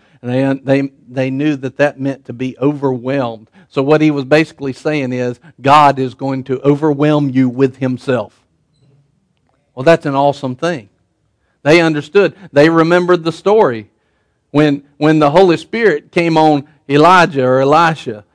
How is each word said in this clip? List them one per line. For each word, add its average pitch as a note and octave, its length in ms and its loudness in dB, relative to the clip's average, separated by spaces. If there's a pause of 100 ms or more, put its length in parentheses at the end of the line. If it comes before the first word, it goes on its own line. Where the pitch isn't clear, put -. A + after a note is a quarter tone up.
(220)
and B2 80 -8
they, C3+ 500 -2
they, C#3 120 -6 (160)
they C3 220 -6
knew C#3+ 260 -4
that C3 220 -12
that C#3+ 220 -2
meant C3+ 260 -8
to B2+ 60 -14
be B2 260 -10
overwhelmed. C3 920 -4 (180)
So C#3 140 -4
what D3+ 180 2
he D#3 100 2
was C#3+ 140 -4
basically C#3+ 480 -2
saying C#3+ 400 -6
is, B2 280 -6 (200)
God C#3 380 4
is C3 160 -6
going C3+ 300 -8
to C3 180 -6
overwhelm D3 680 0
you B2+ 220 0
with C3 260 -2
himself. B2+ 680 -6 (1300)
Well, B2+ 100 -10
that's D#3+ 220 4
an C#3+ 80 -4
awesome C#3 420 -2
thing. D3 320 -6 (720)
They E3 200 2
understood. D#3+ 520 -2 (160)
They D3 200 4
remembered E3+ 520 0
the D#3+ 100 -6
story D#3+ 580 -2 (600)
when, C#3+ 320 0 (120)
when D#3 220 2
the D3 140 2
Holy F3 260 4
Spirit G#3 520 -2
came E3+ 280 0
on D3+ 280 2 (220)
Elijah D#3 560 4
or B2+ 160 2
Elisha, C#3 640 0 (100)